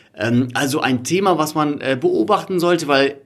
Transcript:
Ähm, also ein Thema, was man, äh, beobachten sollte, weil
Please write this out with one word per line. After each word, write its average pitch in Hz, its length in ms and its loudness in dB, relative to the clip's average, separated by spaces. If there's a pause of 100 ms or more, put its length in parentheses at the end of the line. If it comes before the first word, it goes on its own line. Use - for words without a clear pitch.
(180)
Ähm, 120 360 0
also 143 260 -2
ein 127 240 -2
Thema, 180 340 0
was 151 160 -2
man, 147 260 -2
äh, 135 200 -2
beobachten 180 580 0
sollte, 170 300 0
weil 139 380 2